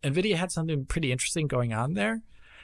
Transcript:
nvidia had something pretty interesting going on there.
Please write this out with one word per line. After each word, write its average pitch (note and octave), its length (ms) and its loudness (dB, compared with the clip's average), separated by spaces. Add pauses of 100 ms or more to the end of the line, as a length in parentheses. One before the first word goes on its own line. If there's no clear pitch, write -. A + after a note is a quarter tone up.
nvidia F3 320 2
had F3 160 -2
something D#3+ 340 -2
pretty D3+ 240 0
interesting C#3+ 380 0
going B2 240 0
on B2 220 0
there. A3 280 0 (420)